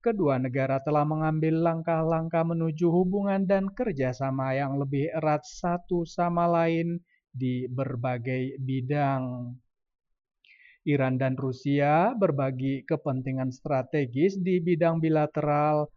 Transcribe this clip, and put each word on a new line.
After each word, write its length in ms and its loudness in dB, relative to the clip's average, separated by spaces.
kedua 320 2
negara 480 0
telah 240 2
mengambil 560 2
langkah-langkah 800 0
menuju 480 0
hubungan 560 2
dan 240 2
kerjasama 800 -2
yang 240 -2
lebih 400 -2
erat 320 0
satu 560 -4
sama 480 0
lain 480 2
di 400 -4
berbagai 880 -4
bidang. 960 -2
Iran 320 2
dan 160 0
Rusia 800 2
berbagi 640 0
kepentingan 720 -4
strategis 880 0
di 160 2
bidang 400 2
bilateral 880 2